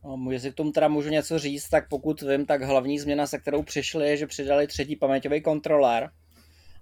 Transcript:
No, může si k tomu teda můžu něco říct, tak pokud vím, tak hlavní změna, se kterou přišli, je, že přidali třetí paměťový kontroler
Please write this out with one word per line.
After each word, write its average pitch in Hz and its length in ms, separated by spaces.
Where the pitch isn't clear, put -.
No, 135 120
může 127 240
si 131 120
k - 20
tomu 151 180
teda 151 160
můžu 151 200
něco 156 300
říct, 143 300
tak 151 200
pokud 147 340
vím, 139 240
tak 143 160
hlavní 135 360
změna, 143 280
se 143 120
kterou 143 240
přišli, 147 460
je, 147 80
že 147 100
přidali 143 400
třetí 147 300
paměťový 139 460
kontroler 147 680